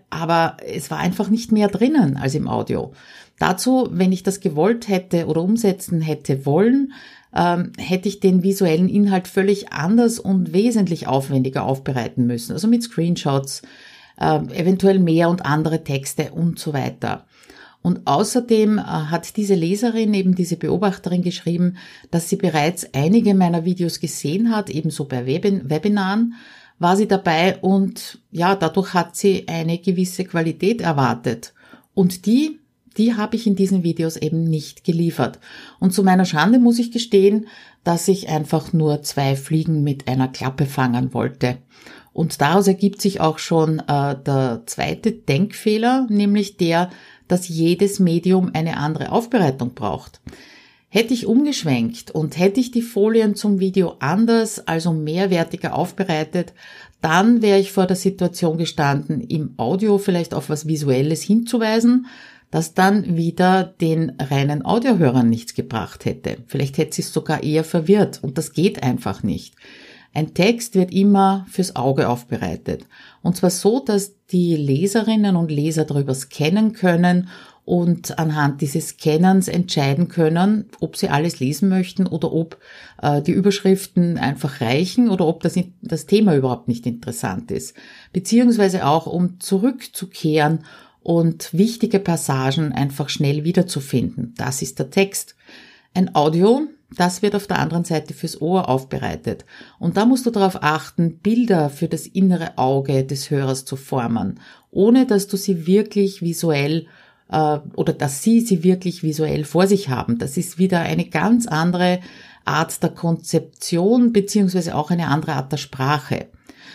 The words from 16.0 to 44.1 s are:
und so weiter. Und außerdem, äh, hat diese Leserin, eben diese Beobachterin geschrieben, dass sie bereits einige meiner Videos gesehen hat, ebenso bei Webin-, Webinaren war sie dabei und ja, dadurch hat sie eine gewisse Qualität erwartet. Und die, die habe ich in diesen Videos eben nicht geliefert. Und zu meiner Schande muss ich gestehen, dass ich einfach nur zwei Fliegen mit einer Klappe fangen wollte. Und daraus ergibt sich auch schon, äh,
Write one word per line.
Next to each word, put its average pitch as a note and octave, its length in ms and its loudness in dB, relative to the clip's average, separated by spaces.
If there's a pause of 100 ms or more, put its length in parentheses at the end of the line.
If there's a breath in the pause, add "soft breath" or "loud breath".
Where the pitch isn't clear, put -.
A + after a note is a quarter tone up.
und E3 260 -2
so D#3 140 -8
weiter. A#2+ 520 -6 (560 loud breath)
Und - 280 -2
außerdem, G#3+ 720 2
äh, - 40 -4
hat E3 540 -6
diese G3 180 2
Leserin, G#3 580 0
eben F#3 220 2
diese F3 220 -2
Beobachterin F3+ 640 -2
geschrieben, F3 540 -2 (340 loud breath)
dass E3 180 -2
sie G3 60 0
bereits E3 580 0
einige G3+ 420 4
meiner E3+ 300 2
Videos F3+ 360 -2
gesehen F3 500 -2
hat, G#3 180 -2
ebenso D3+ 360 -4
bei B2+ 220 -6
Webin-, C#3+ 440 -2
Webinaren G#3 640 0 (460 loud breath)
war F3 160 4
sie G#3 100 2
dabei F3+ 520 0
und G3 640 -2 (120)
ja, F3+ 240 0
dadurch F#3 380 -2
hat F3 220 0
sie G3 300 0
eine E3 320 -4
gewisse F3+ 460 -2
Qualität F3 560 -2
erwartet. C3 760 -2 (400 soft breath)
Und F#3 320 0
die, D4 320 2 (380)
die A3+ 180 2
habe G#3+ 220 -4
ich A3+ 100 -4
in G3+ 80 2
diesen F#3+ 300 0
Videos D#3+ 320 -2
eben D#3+ 280 -2
nicht D#3 380 -4
geliefert. E3 560 -2 (400 loud breath)
Und F#3 160 0
zu G#3 80 2
meiner F#3 220 4
Schande F3+ 340 4
muss A#3+ 220 4
ich A#3 100 -2
gestehen, G#3+ 560 2 (380 loud breath)
dass E3+ 240 0
ich F#3 200 0
einfach D#3 440 -2
nur D3+ 300 0
zwei C3+ 340 -2
Fliegen D#3 480 0
mit C#3 240 -2
einer C3 200 0
Klappe C3+ 380 -4
fangen B2+ 480 -2
wollte. B2 440 -2 (540 loud breath)
Und - 280 -4
daraus F3 260 4
ergibt F#3+ 340 0
sich G3 200 -2
auch D#3 180 0
schon, D#3+ 400 0
äh, C#3+ 420 -2